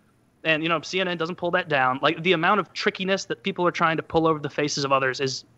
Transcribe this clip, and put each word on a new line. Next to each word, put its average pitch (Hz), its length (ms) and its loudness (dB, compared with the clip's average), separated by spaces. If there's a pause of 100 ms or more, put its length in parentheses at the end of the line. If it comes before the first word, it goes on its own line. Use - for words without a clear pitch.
(420)
And, 156 200 2
you 165 60 -2
know, 165 120 0
C 185 200 -4
N 185 80 0
N 175 100 -4
doesn't 165 180 -4
pull 175 160 -4
that 180 160 0
down. 131 340 2
Like, 160 200 0
the 180 100 4
amount 180 280 2
of - 120 -6
trickiness 190 540 -2
that - 180 -8
people 190 220 -2
are 170 60 2
trying 160 240 2
to 147 60 -4
pull 160 240 2
over 156 140 2
the 147 100 -6
faces 147 340 -2
of 139 80 0
others 131 280 2
is, 131 240 -4 (140)